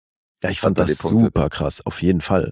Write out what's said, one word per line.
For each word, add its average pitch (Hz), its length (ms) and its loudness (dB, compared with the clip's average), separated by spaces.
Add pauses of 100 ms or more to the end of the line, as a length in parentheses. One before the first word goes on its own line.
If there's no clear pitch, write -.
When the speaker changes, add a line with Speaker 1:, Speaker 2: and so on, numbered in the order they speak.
(440)
Speaker 1:
Ja, 95 60 -2
ich 95 120 -4
fand 95 160 0
Speaker 2:
bei 92 80 2
dir 78 80 0
Speaker 1:
das - 80 -4
Speaker 2:
punktet. 110 320 2
Speaker 1:
super 73 160 2
krass, - 360 -4
auf - 160 -8
jeden 87 200 2
Fall. - 300 0